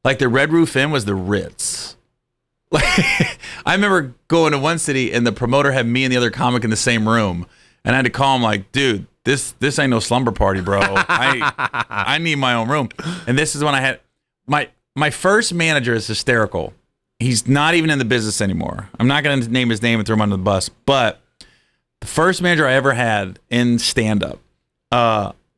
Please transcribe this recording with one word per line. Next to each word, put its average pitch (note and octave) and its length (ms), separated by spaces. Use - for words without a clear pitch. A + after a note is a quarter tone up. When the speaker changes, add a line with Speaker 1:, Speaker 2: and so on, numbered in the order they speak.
Speaker 1:
Like, C3 140
the C3 100
Red C#3 240
Roof E3 240
Inn C#3+ 140
was C3 140
the G2+ 100
Ritz. - 880
<laughs> - 40
Like, - 600
I E3+ 80
remember F#3 400
going D#3 240
to C#3 60
one D#3+ 200
city C3 340
and A#2+ 140
the A2+ 60
promoter C#3 400
had B2+ 140
me B2 180
and B2+ 80
the B2 40
other A#2+ 140
comic B2 340
in A2 60
the A2 60
same A2+ 320
room. G2 380
And A#2 100
I C3 40
had B2+ 60
to A#2+ 60
call C3+ 260
him B2 60
like, G#2 300
"Dude, B2+ 340
this, C3+ 340
this C#3 200
ain't C#3 120
no A2+ 100
slumber A#2+ 320
party, F#2+ 280
bro. G2 220
I, C3+ 720
Speaker 2:
<laughs> - 40
Speaker 1:
I A2 280
need E3 180
my C3 180
own A2+ 140
room." C#3+ 200
And B2 120
this D#3 160
is C#3+ 100
when D3 100
I C3+ 60
had, C3 200
my, C#3+ 220
my D3 160
first G#3 420
manager D3+ 420
is G#2+ 120
hysterical. G#2+ 640
He's A#2+ 300
not D3 260
even D#3+ 160
in C#3+ 80
the B2+ 60
business G#2+ 360
anymore. F#2+ 480
I'm A#2+ 80
not C#3 180
gonna C#3+ 120
name A#2+ 220
his A2 120
name A#2 180
and G2 60
throw A2+ 80
him G#2+ 80
under G#2 140
the F#2 60
bus, F#2+ 260
but C3 520
the - 80
first F3 340
manager E3 240
I B2+ 60
ever C3+ 220
had G#2+ 440
in A#2+ 300
stand-up, G#2+ 600
uh, A2 440
a - 0